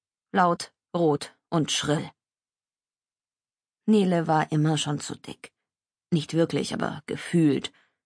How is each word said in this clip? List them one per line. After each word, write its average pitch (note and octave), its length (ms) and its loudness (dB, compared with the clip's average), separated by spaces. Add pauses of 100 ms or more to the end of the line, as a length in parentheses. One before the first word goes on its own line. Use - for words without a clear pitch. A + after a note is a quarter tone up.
(320)
Laut, F3 420 0 (240)
rot D#3 380 0 (140)
und D#3+ 220 0
schrill. D3+ 380 -2 (1800)
Nele F#3 400 4
war D#3 260 0
immer D3+ 280 2
schon D3 200 -4
zu - 160 -12
dick. - 380 -18 (560)
Nicht D3+ 240 -2
wirklich, D#3+ 400 0
aber - 320 -4
gefühlt. D3 640 0 (340)